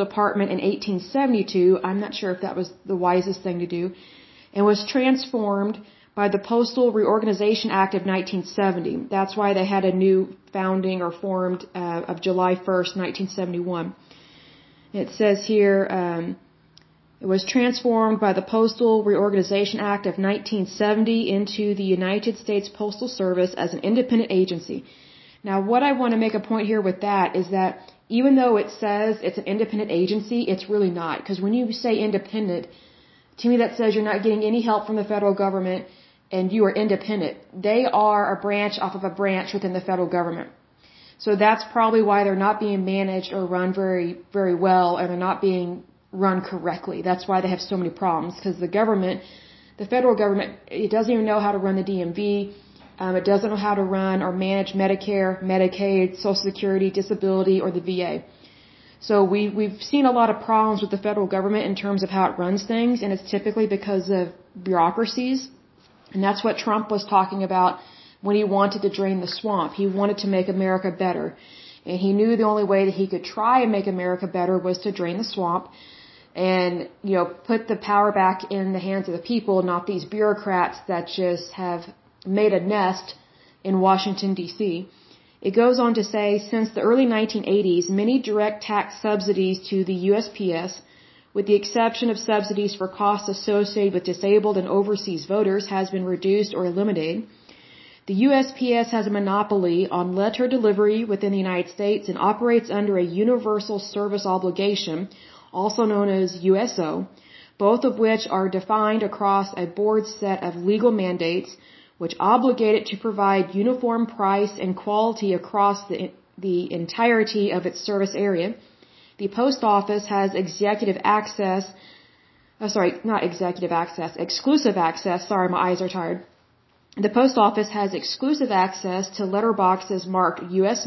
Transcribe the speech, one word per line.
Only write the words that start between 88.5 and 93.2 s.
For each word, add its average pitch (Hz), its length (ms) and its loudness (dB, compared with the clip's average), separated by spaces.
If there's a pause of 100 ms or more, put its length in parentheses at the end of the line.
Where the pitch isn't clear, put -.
tax - 440 -4
subsidies 190 520 0 (120)
to 190 120 0
the 185 160 -2 (120)
U 202 40 6
S 220 180 0
P - 60 -16 (140)
S, 175 300 -6 (520)
with 202 120 -2
the 202 140 6
exception 226 500 0
of 214 80 -2 (120)
subsidies 208 460 0
for 190 100 -4
costs 202 420 -2